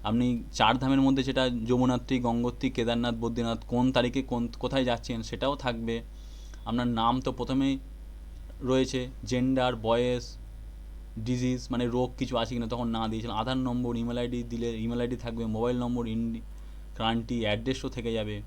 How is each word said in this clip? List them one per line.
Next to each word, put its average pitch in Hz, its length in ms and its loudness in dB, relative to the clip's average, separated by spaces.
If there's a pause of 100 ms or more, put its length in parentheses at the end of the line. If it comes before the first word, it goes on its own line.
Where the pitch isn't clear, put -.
আপনি 117 480 2
চার 117 260 6
ধামের 135 240 4
মধ্যে 135 220 6
যেটা 131 260 2
যমুনাত্রী, 123 680 2
গঙ্গোত্রী, 120 500 0
কেদারনাথ, 117 460 0
বদ্রীনাথ 117 520 -2
কোন 123 240 4
তারিখে 123 300 2
কোন, 120 260 -2 (120)
কোথায় 127 260 0
যাচ্ছেন 117 380 -2
সেটাও 127 320 -2
থাকবে। 113 460 -2 (640)
আপনার 120 220 0
নাম 120 340 4
তো 135 100 0
প্রথমেই 135 480 2 (840)
রয়েছে, 127 460 2 (180)
জেন্ডার, 127 500 4
বয়স, 117 640 2 (840)
ডিজিজ 123 500 0
মানে 123 160 0
রোগ 123 320 2
কিছু 123 200 -2
আছে 113 180 0
কিনা 117 120 -2
তখন 120 200 -2
না 113 200 0
দিয়েছিলেন, 110 280 -4
আধার 127 220 0
নম্বর, 123 400 0
ইমেল 117 200 -2
আইডি 120 260 -2
দিলে 117 340 -4
ইমেল 117 240 -2
আইডি 120 140 0
থাকবে, 113 300 -6
মোবাইল 117 340 0
নম্বর, 120 280 -2
ইন্ডি-, 113 340 -2 (540)
কান্ট্রি 117 460 0
অ্যাড্রেসও 110 480 0
থেকে 113 240 -4
যাবে। 107 320 -2